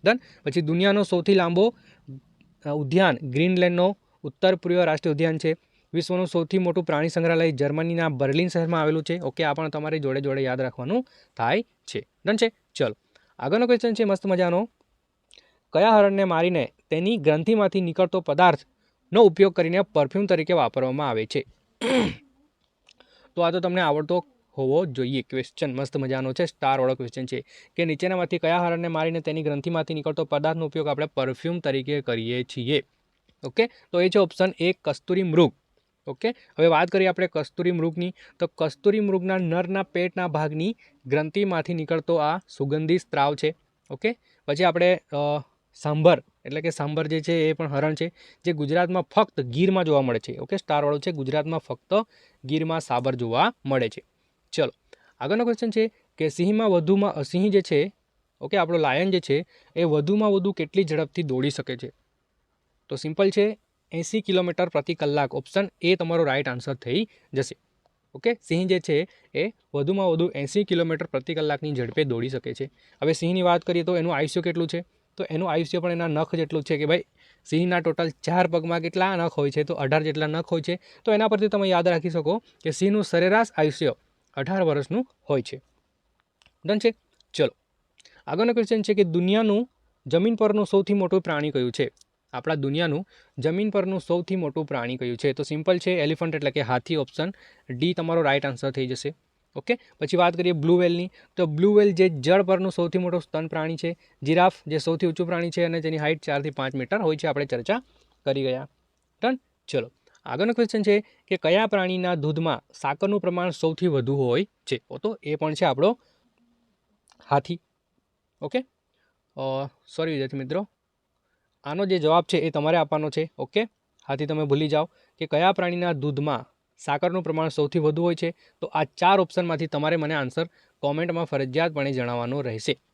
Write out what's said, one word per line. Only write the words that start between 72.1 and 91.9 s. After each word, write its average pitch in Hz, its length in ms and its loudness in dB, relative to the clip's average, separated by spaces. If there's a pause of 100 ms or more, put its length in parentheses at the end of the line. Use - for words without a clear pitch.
શકે 131 240 -8
છે. 135 180 -10 (300)
હવે 160 120 2
સિંહની 175 280 -2
વાત 175 200 2
કરીએ 170 220 -2
તો 175 140 0
એનું 165 180 0
આયુષ્ય 156 260 -2
કેટલું 165 260 -2
છે? 170 180 -8 (320)
તો - 60 -6
એનું 165 280 -4
આયુષ્ય 165 280 -2
પણ 175 120 -4
એના 170 160 -2
નખ 156 280 -2
જેટલું 160 280 -2
છે 156 140 -2
કે 147 80 -2
ભાઈ 165 180 2 (420)
સિંહના 175 340 0
ટોટલ 165 300 -2
ચાર 180 380 0
પગમાં 170 320 -2
કેટલા 185 360 -2
નખ 170 180 -2
હોય 143 180 0
છે? 151 120 0
તો 156 100 -4
અઢાર 147 300 0
જેટલા 151 240 -2
નખ 160 180 -4
હોય 165 160 -2
છે. 175 180 -4 (260)
તો 220 80 4
એના 214 140 4
પરથી 208 200 2
તમે 196 200 0
યાદ 175 200 4
રાખી 170 220 0
શકો 165 340 -2 (200)
કે 160 80 -2
સિંહનું 202 320 2
સરેરાશ 185 440 2 (100)
આયુષ્ય 151 380 0 (380)
અઢાર 180 280 -2
વર્ષનું 160 460 0 (220)
હોય 139 120 2
છે. 135 200 -12 (1040)
ડન 208 140 0
છે? 226 140 0 (400)
ચલો, 143 160 2 (800)
આગળનો 208 260 0
ક્વેશ્ચન 220 280 0
છે 214 120 -2
કે 196 100 4
દુનિયાનું 202 640 2 (380)
જમીન 185 280 2
પરનું 214 300 2
સૌથી 196 280 2
મોટું 185 280 2
પ્રાણી 151 300 -2
કયું 127 200 0
છે? 123 200 -2 (420)